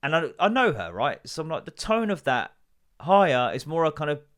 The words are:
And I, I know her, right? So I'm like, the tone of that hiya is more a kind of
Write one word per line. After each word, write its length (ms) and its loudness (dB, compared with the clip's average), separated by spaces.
And 140 -2
I, 140 2
I 100 4
know 240 2
her, 180 -6
right? 340 -2
So 160 -12
I'm 80 -8
like, 160 -8
the 60 -16
tone 380 -2
of 140 -4
that 300 -2
hiya 500 4
is 120 -6
more 200 0
a 60 2
kind 180 -6
of 120 -2